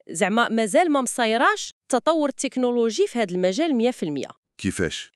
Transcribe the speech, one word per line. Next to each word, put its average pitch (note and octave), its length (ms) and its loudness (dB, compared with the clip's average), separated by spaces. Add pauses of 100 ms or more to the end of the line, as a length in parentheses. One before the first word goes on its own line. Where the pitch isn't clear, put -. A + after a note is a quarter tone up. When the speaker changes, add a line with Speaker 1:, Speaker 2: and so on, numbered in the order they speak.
(100)
Speaker 1:
زعما G3 380 2
مازال A3+ 440 2
ما C#4 80 2
مصايراش B3+ 840 0
التطور D4+ 460 0
التكنولوجي A#3+ 800 0
في B3 120 -4
هذا F#3 160 -2
المجال F#3+ 400 0
مية A#3 160 2
في - 120 -8
المية. D3 240 -4 (320)
Speaker 2:
كيفاش؟ - 580 -4